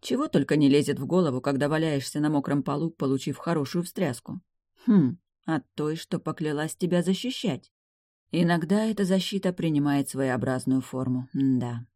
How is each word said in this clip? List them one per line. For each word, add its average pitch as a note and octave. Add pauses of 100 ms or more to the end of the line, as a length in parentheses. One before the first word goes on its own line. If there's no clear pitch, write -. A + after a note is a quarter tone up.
Чего C4
только D3
не D3
лезет C#3
в C#3
голову, D#3
когда C#3+
валяешься D#3
на D3+
мокром C#3+
полу, D3
получив C3+
хорошую E3
встряску. - (440)
Хм, F3 (280)
от D#3 (100)
той, D3+
что -
поклялась D3+
тебя F3
защищать. F#3+ (600)
Иногда E3+
эта G#3
защита F#3
принимает C#3+
своеобразную C3
форму, B2+
м-да. B2 (100)